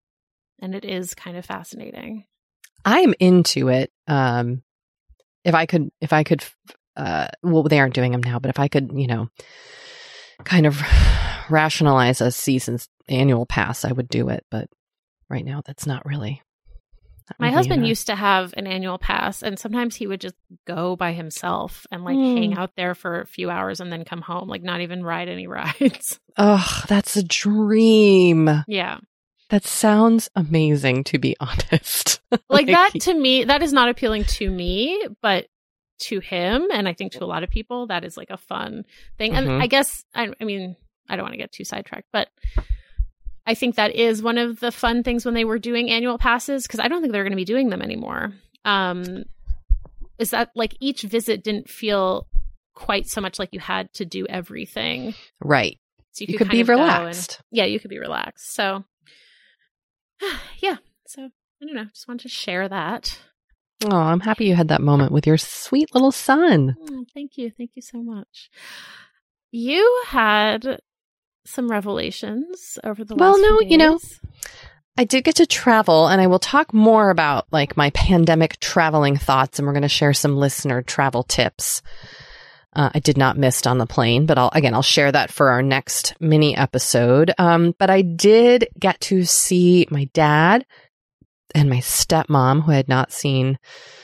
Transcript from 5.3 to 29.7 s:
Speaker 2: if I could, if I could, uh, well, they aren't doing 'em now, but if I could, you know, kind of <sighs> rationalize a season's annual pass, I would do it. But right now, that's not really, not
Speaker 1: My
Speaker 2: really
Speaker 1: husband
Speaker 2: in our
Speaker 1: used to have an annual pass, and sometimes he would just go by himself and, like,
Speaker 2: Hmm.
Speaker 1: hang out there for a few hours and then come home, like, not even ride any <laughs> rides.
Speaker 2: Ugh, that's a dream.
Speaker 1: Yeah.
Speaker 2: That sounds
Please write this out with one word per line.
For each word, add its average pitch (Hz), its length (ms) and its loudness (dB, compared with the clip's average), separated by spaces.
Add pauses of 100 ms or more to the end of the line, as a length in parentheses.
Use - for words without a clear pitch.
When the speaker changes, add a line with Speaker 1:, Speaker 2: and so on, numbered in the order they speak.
Speaker 2:
if 170 100 2
I 165 120 2
could, 156 240 0 (100)
if 156 120 -2
I 156 120 4
could, - 200 -2 (520)
uh, 85 320 -4 (140)
well, 160 220 2
they 151 140 2
aren't 131 160 2
doing 123 200 0
'em 123 80 -4
now, 123 160 -4
but 135 100 -4
if - 100 -4
I 143 100 0
could, 135 260 -2
you 139 120 -2
know, 117 220 -4 (1160)
kind 170 220 4
of 147 140 0 (340)
<sighs> - 360 -6
rationalize 147 680 4
a 123 100 2
season's 123 580 -4 (200)
annual 131 380 2
pass, - 380 -4
I 127 80 -4
would 123 160 -6
do 120 200 -2
it. 117 220 -6
But 110 180 -8 (600)
right - 160 -8
now, 135 200 -10
that's - 220 -14
not 139 200 -8
really, 139 360 -8 (880)
not - 80 -18
Speaker 1:
My 240 100 -2
Speaker 2:
really 254 80 0
Speaker 1:
husband 359 240 0
Speaker 2:
in 233 40 0
our 226 40 0
Speaker 1:
used 226 180 -4
to 208 100 -4
have 190 400 0
an 196 100 -10
annual 185 320 -6
pass, - 440 -4
and 196 160 -8
sometimes 233 360 -6
he 214 120 -10
would 196 140 -8
just 185 160 -14 (300)
go 175 300 -6
by 175 160 -4
himself 175 800 -8
and, 175 100 -14
like, 269 140 -4
Speaker 2:
Hmm. 262 200 2
Speaker 1:
hang 214 220 -2
out 185 180 -8
there 180 180 -6
for 175 260 -8
a 208 60 -14
few 175 240 -10
hours 185 300 -8
and 180 120 -12
then 165 120 -12
come 170 180 -14
home, 185 260 -12
like, 190 140 -12
not 175 180 -8
even 175 240 -10
ride 170 240 -8
any 180 180 -14
<laughs> - 20 -18
rides. - 720 -4 (180)
Speaker 2:
Ugh, 202 520 2
that's 202 280 0
a 208 60 0
dream. 202 1400 4
Speaker 1:
Yeah. 202 320 -6 (520)
Speaker 2:
That 208 140 0
sounds 220 680 4